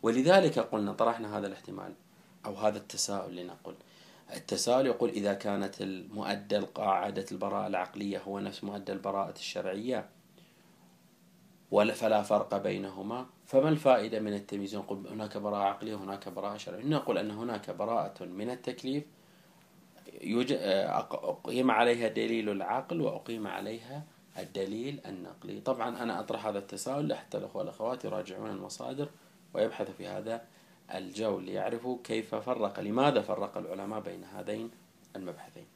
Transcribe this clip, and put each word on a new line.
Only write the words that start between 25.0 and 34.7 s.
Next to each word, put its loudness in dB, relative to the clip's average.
النقلي. -10
طبعًا -2
أنا -2
أطرح -4
هذا 4
التساؤل -2
حتى -4
الأخوة -4
والأخوات -2
يراجعون -4
المصادر -4
ويبحثوا 2
في -10
هذا -4
الجو -2
ليعرفوا -2
كيف -2
فرق، 0
لماذا 4
فرق -4
العلماء -6
بين -10
هذين -6